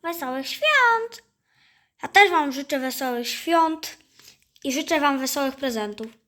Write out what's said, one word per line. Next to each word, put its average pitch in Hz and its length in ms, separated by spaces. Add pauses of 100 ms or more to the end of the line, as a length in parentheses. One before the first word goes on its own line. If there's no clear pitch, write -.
wesołych 269 440
świąt! 480 760 (800)
Ja - 60
też 392 220
wam 302 200
życzę 277 280
wesołych 254 480
świąt 320 720 (640)
i 269 100
życzę 311 260
wam 277 200
wesołych 269 360
prezentów. 220 520 (200)